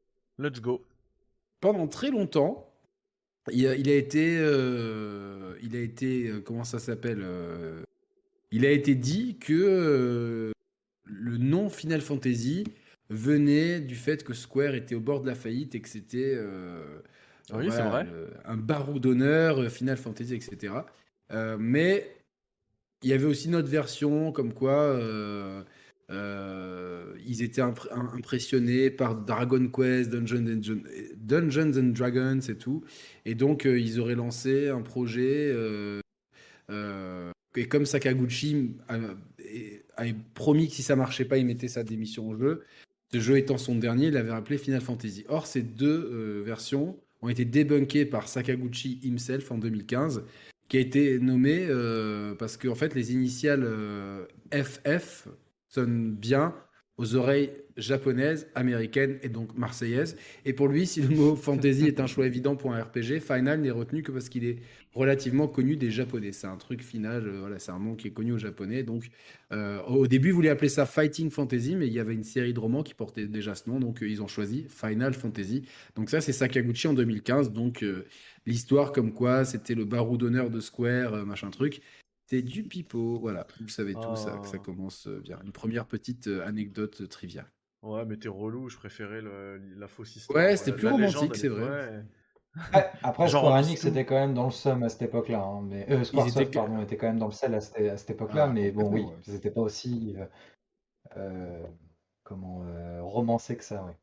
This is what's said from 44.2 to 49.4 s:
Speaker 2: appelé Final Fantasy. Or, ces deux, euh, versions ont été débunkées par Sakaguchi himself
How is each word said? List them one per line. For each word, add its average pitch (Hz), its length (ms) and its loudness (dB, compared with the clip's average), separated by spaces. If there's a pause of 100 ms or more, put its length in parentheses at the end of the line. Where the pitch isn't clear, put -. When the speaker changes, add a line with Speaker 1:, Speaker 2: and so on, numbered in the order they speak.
Speaker 2:
appelé 113 260 -4
Final 135 220 0
Fantasy. 110 480 -6
Or, 156 180 -2
ces 127 160 -2
deux, 131 500 0
euh, 107 320 -4
versions 139 540 -4 (240)
ont 117 60 -2
été 123 160 0
débunkées 143 600 4
par 117 200 -2
Sakaguchi 127 760 -4
himself 127 500 -4